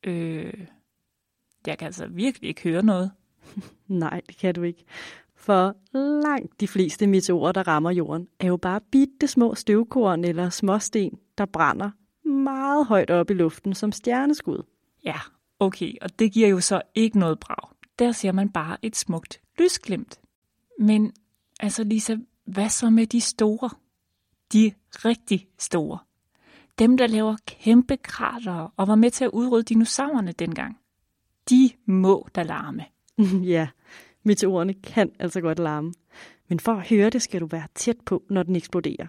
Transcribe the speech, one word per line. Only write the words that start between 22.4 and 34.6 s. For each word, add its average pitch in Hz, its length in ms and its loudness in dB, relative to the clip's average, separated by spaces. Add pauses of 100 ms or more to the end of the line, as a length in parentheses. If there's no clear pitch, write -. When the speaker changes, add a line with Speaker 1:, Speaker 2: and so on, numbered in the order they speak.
Speaker 1:
hvad 196 240 -4
så 226 220 0
med 226 160 6
de 233 140 0
store? 220 500 -2 (800)
De 214 200 6 (320)
rigtig 220 440 -2 (100)
store. 156 400 -4 (800)
Dem, 240 180 6
der 254 100 2
laver 220 300 0 (100)
kæmpe 247 500 4
kratere 214 800 -8
og 196 120 0
var 214 60 4
med 233 160 6
til 254 140 -4
at 226 60 0
udrydde 233 320 0
dinosaurerne 226 680 0
dengang. 165 460 -6 (720)
De 254 200 8 (160)
må 190 480 4
da 180 80 -4
larme. 151 420 -8 (340)
Speaker 2:
<laughs> 214 60 6 (300)
Ja, 160 140 0 (540)
meteorerne 190 520 2